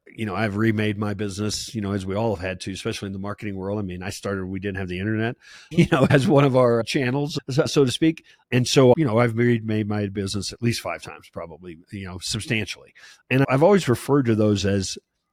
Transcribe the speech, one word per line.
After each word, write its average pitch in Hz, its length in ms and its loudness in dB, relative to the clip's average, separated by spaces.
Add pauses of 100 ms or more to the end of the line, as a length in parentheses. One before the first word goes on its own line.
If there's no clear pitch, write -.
you - 200 -10
know, 95 100 -6
I've 104 200 -2
remade 107 420 0
my 104 160 -4
business, 101 600 -6
you 110 80 -6
know, 98 120 -4
as 95 120 -4
we 95 100 -4
all 110 200 -2
have 87 100 -8
had 92 160 -8
to, 101 100 -8
especially - 360 -8
in 95 60 -8
the 98 60 -10
marketing 101 360 -10
world. 98 240 -6
I - 20 -4
mean, 92 220 -8
I 95 80 -8
started, 98 340 -6
we 95 140 -6
didn't 95 180 -6
have 98 100 -6
the 90 120 -6
internet, 110 360 -2 (180)
<laughs> - 180 -20
you 170 200 4
know, 135 180 4
as 135 180 4
one 139 160 6
of 131 120 2
our 117 280 4
channels, 143 560 -2 (100)
so, 135 160 0
so 139 200 4
to 123 60 2
speak. 160 320 0 (280)
And 120 160 2
so, 131 300 8
you 160 80 2
know, 110 120 2
I've 117 180 2
remade 110 520 0
my 104 200 -2
business 98 460 -6
at - 80 -18
least 117 200 -2
five 85 200 -8
times, - 300 -18
probably, 85 480 -14 (120)
you 98 140 -10
know, 90 140 -12
substantially. - 720 -6 (360)
And 131 200 4
I've 135 140 4
always 190 260 6
referred 135 380 2
to 113 80 4
those 104 300 2
as 98 320 -2 (360)